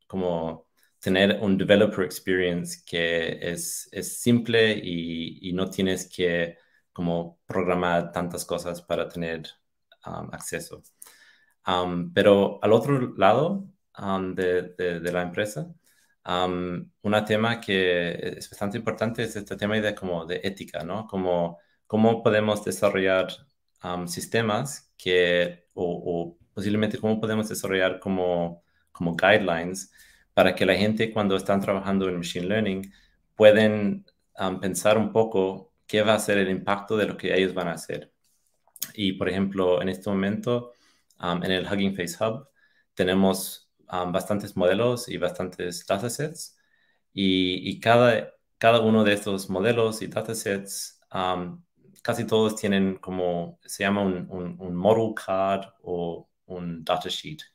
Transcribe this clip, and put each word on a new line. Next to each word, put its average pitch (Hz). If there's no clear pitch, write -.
como 85
tener 98
un 98
developer 101
experience 87
que 85
es, -
es -
simple 113
y, 85
y 87
no 95
tienes 95
que 85
como 85
programar 87
tantas 87
cosas 85
para 85
tener, 82
am, -
acceso. 80
Am, 90
pero 101
al 107
otro 123
lado, 135
am, 92
de, 90
de, 87
de 85
la 90
empresa, 104
am, 90
un 107
tema 113
que 90
es -
bastante 101
importante 113
es 110
este 101
tema 107
de, 104
como, 87
de 85
ética, 82
¿no? 101
Como, 87
¿cómo 110
podemos 107
desarrollar, 95
am, 90
sistemas 113
que, 87
o, 92
o 87
posiblemente 104
cómo 110
podemos 110
desarrollar 95
como, 90
como 85
guidelines 92
para 92
que 101
la 95
gente 110
cuando 101
están 98
trabajando 98
en 90
machine 87
learning 98
pueden, 107
am, 92
pensar 101
un 101
poco 98
qué 107
va 107
a 104
ser 104
el 98
impacto 98
de 101
lo 92
que 90
ellos 95
van 90
a 85
hacer? -
Y, 98
por 95
ejemplo, 92
en 92
este 95
momento, 107
am, 87
en 95
el 92
Hugging 98
Face 90
Hub 113
tenemos, 95
am, 90
bastantes 101
modelos 107
y 87
bastantes 87
datasets, 120
y, 92
y 98
cada, 117
cada 117
uno 110
de 101
estos 98
modelos 110
y 92
datasets, -
am, 90
casi 117
todos 110
tienen 98
como, 87
se -
llama 101
un, 90
un, 90
un 92
model 110
card 95
o 87
un 87
datasheet. 80